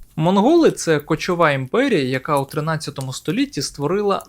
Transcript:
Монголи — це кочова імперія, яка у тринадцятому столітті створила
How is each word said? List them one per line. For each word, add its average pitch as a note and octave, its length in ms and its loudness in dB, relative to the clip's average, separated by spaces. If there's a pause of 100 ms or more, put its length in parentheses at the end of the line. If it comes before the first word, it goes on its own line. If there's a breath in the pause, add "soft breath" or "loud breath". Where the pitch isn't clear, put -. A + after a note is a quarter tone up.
(160)
Монголи — G3+ 600 4
це D#3 220 0
кочова E3 520 0
імперія, E3 520 0
яка C3 360 -2
у C3+ 60 -2
тринадцятому D3 680 -6
столітті A3 480 -4
створила F#3 680 -2